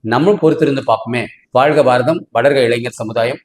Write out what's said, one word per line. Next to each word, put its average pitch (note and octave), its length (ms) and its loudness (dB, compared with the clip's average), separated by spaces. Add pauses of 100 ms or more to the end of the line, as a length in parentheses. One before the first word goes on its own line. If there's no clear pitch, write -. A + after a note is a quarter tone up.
நம்மளும் D3+ 380 0
பொறுத்திருந்து D3+ 480 0
பார்ப்போமே. A#2 380 -2 (260)
வாழ்க C#3+ 320 2
பாரதம், B2+ 500 0
வளர்க C3 300 2
இளைஞர் A#2 300 -2
சமுதாயம் A#2 520 -6